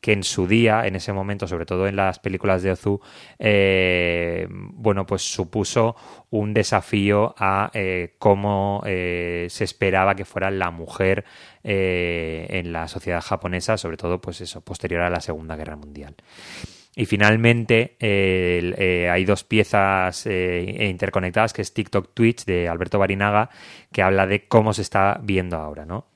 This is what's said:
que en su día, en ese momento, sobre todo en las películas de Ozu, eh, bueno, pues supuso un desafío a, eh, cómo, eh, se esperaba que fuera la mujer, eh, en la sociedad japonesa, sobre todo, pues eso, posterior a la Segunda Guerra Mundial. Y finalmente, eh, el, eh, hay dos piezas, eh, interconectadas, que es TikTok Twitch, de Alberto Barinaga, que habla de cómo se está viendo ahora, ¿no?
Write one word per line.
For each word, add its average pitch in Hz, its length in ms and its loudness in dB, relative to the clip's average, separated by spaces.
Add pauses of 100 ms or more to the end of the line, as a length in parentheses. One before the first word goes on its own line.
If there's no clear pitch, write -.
que 110 140 4
en 98 80 -2
su 92 240 -2
día, 110 400 4
en 95 100 -4
ese 98 160 -6
momento, 98 340 -4
sobre 85 200 -6
todo 92 200 -2
en 98 100 -2
las 95 220 0
películas 95 440 -2
de 95 80 0
Ozu, 101 280 -2 (400)
eh, 90 1080 2
bueno, 98 560 -2
pues 95 160 -2
supuso 107 760 0 (340)
un 104 240 -2
desafío 104 800 2
a, 98 380 0
eh, 92 440 -4
cómo, 101 680 2
eh, 87 640 -4
se - 140 -4
esperaba 95 500 2
que 95 100 -8
fuera 95 260 -4
la 92 200 -2
mujer, 95 560 -2 (360)
eh, 87 880 -2
en 87 240 -6
la 82 160 -6
sociedad 87 320 -4
japonesa, 90 560 -4
sobre 82 220 -8
todo, 87 240 -2
pues - 180 -12
eso, 90 220 -14
posterior 87 400 -6
a 87 80 0
la 87 100 -2
Segunda 80 360 -10
Guerra 78 200 -10
Mundial. 73 380 -16 (840)
Y 110 100 -2
finalmente, 113 960 4
eh, 92 580 2
el, 87 180 -2
eh, 90 320 2
hay 90 160 2
dos 98 200 2
piezas, 98 800 2
eh, 90 640 -2
interconectadas, 95 640 0
que 107 100 -6
es - 100 -8
TikTok 98 420 -4
Twitch, 117 300 2
de 87 240 0
Alberto 87 300 -2
Barinaga, 101 500 2 (440)
que 101 100 0
habla 95 240 4
de 101 220 0
cómo 110 260 6
se 104 80 -4
está 98 400 2
viendo 92 340 -2
ahora, 76 300 -10
¿no? 95 300 -10